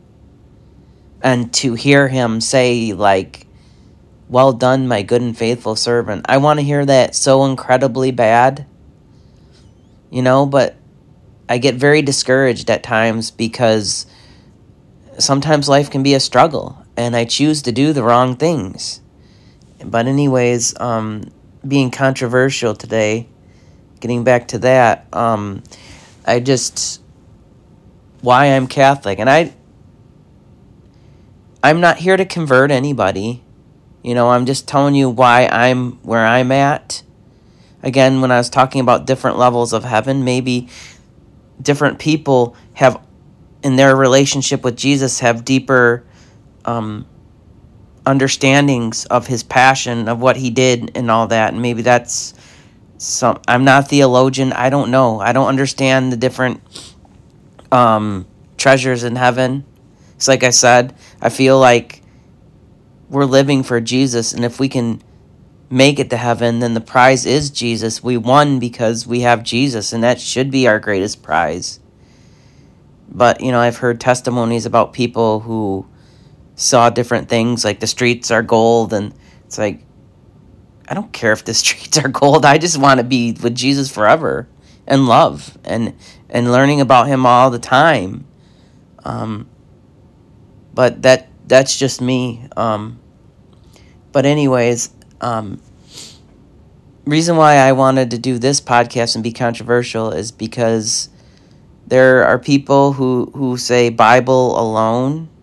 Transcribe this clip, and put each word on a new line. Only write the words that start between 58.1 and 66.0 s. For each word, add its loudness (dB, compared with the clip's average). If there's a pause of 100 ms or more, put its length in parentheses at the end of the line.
treasures 2
in -4
heaven. -2 (500)
It's -4
like 2
I 2
said, 4 (260)
I 0
feel 4
like 2 (1080)
we're 0
living 2
for -2
Jesus, -2
and -4
if -6
we -2
can -4 (680)
make 4
it -4